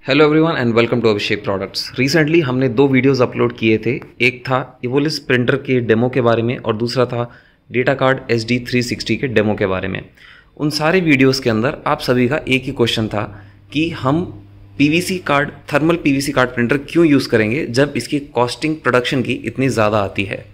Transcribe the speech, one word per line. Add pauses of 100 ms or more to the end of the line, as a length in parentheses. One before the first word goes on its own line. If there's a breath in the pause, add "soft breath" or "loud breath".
Hello
everyone
and
welcome
to
Abhishek
Products।
Recently
हमने
दो
वीडियोज़
अपलोड
किए
थे, (200)
एक
था
Evolis
प्रिंटर
के
डेमो
के
बारे
में
और
दूसरा
था (460 soft breath)
Datacard (120)
एच
डी
थ्री
सिक्सटी
के
डेमो
के
बारे
में। (460 loud breath)
उन
सारे
वीडियोज़
के
अंदर (100)
आप
सभी
का
एक
ही
क्वेश्चन
था (280 loud breath)
कि
हम (340)
पीवीसी
कार्ड, (220)
थर्मल
पीवीसी
कार्ड
प्रिंटर
क्यों
यूज़
करेंगे
जब
इसकी
कॉस्टिंग
प्रोडक्शन
की
इतनी
ज़्यादा
आती
है।